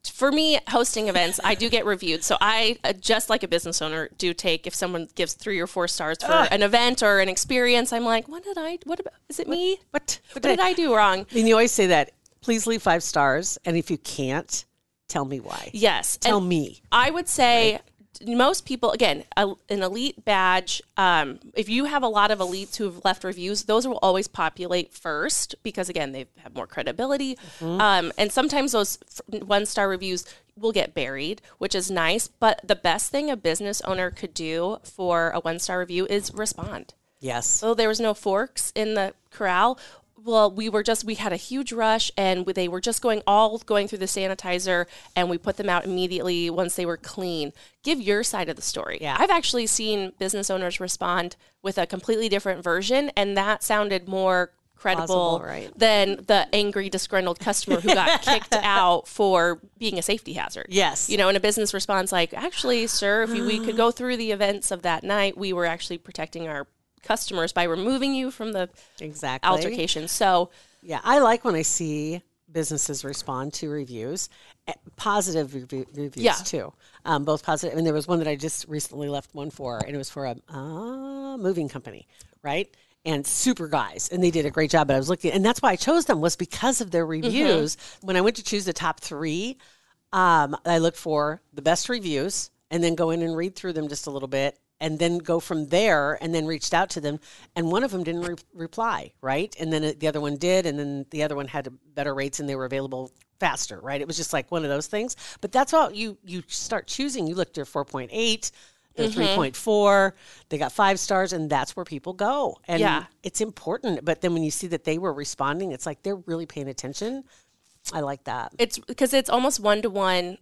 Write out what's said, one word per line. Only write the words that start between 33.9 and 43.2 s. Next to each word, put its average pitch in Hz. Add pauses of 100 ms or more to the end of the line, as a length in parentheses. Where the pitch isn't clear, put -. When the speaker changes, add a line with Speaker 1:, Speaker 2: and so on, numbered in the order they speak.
Speaker 1:
could -
do 170
for 170
a 170
one-star 175
review 180
is 202
respond. 208 (260)
Speaker 2:
Yes. 120
Speaker 1:
So 226
there 220
was 220
no 214
forks 208
in 214
the 196 (160)
corral. 202 (460)
Well, 220
we 214
were 208
just, 226
we 220
had 208
a -
huge 254
rush 220
and 185
we, 190
they 180
were 180
just 226
going, 220